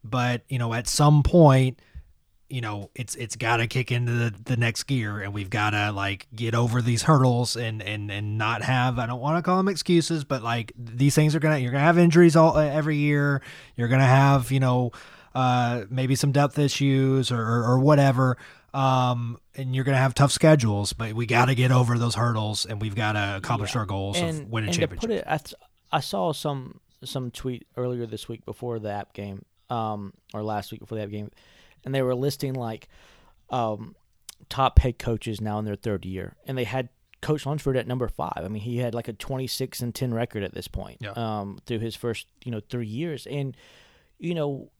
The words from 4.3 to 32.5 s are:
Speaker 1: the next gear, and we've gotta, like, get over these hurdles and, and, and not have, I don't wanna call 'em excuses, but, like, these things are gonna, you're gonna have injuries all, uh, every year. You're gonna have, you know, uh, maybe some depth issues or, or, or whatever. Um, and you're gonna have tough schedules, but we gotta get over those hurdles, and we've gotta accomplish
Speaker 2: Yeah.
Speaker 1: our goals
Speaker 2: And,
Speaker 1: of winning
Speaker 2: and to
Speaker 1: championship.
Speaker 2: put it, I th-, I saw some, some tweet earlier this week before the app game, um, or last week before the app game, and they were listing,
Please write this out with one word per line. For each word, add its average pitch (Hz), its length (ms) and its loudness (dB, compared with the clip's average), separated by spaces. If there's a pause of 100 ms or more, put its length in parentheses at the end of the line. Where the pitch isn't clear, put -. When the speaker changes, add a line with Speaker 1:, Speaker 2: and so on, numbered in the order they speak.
Speaker 1:
the 127 120 0
next 117 280 0
gear, 107 360 -2
and 98 120 -6
we've 101 180 -6
gotta, 104 420 0
like, 98 420 -4
get 113 200 -4
over 120 280 2
these 117 220 0
hurdles 127 520 4
and, 113 260 -6
and, 104 300 -6
and 104 240 -6
not 110 260 -2
have, 127 360 0
I 120 80 -2
don't 120 140 -6
wanna 156 220 0
call 185 160 0
'em 190 80 2
excuses, 165 580 0
but, 131 180 -4
like, 117 340 -4
these 120 380 0
things 151 200 4
are 160 60 0
gonna, 151 180 0
you're 123 140 -2
gonna 139 100 0
have 165 160 6
injuries 170 380 8
all, 160 200 6
uh, 151 80 6
every 151 340 0
year. 143 420 2 (360)
You're 120 120 -2
gonna 131 180 4
have, 135 460 4
you 135 80 2
know, 127 320 0 (420)
uh, 123 560 0
maybe 131 240 0
some 143 180 2
depth 143 260 2
issues 135 760 2
or, 120 80 -2
or, 113 320 0
or 131 80 6
whatever. 135 560 6 (380)
Um, 123 640 0 (180)
and 127 180 -6
you're 131 100 -2
gonna 135 120 2
have 131 180 2
tough 143 160 4
schedules, 113 640 4
but 110 220 -8
we 117 120 -2
gotta 123 280 4
get 127 180 4
over 123 260 4
those 117 160 0
hurdles, 110 520 -2
and 107 140 -8
we've 107 140 -4
gotta 104 440 -2
accomplish 104 360 -4
Speaker 2:
Yeah. - 60 0
Speaker 1:
our 104 60 -4
goals 98 320 -4
Speaker 2:
And, 160 240 -4
Speaker 1:
of 98 80 -14
winning 113 180 -4
Speaker 2:
and 175 60 -2
to 170 60 -2
Speaker 1:
championship. - 280 -4
Speaker 2:
put 220 80 -2
it, - 100 -6
I 156 120 -2
th-, - 160 -14 (360)
I 156 100 0
saw 180 320 -4
some, 139 480 -8 (220)
some 127 280 -8
tweet - 360 -10 (100)
earlier 123 300 -6
this 110 220 -12
week 117 160 -14
before 120 340 -10
the 107 120 -8
app 101 240 -10
game, 101 300 -12 (260)
um, 107 420 -6 (200)
or 107 100 -8
last 107 300 -6
week 110 80 -16
before 110 180 -10
the 107 60 -6
app 104 60 -10
game, 107 200 -10 (540)
and 131 100 -6
they 135 80 0
were 127 120 0
listing, 135 400 -4